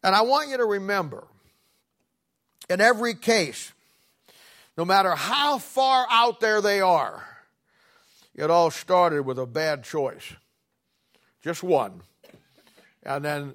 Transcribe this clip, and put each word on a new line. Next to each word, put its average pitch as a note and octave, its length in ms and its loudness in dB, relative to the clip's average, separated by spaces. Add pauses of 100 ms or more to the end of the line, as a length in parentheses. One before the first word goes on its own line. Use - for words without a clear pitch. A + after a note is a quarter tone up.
And G3 140 2
I A3 60 4
want C#4+ 260 0
you C4+ 80 -6
to B3 80 0
remember, G3 640 -4 (1400)
in F#3 120 0
every A#3 340 4
case, F#3+ 580 -2 (1040)
no E3 80 -4
matter F#3+ 300 4
how C#4 440 -2
far C4 520 0
out A#3 300 2
there G#3+ 200 2
they G3+ 200 0
are, D#3+ 440 0 (1080)
it D#3 160 -4
all E3+ 200 4
started F3 520 0
with C3 160 -6
a C3 80 -6
bad D3 380 -4
choice. - 480 -8 (1120)
Just E3 200 -8
one. A#2 400 0 (1000)
And C#3 220 -6
then C#3+ 300 -6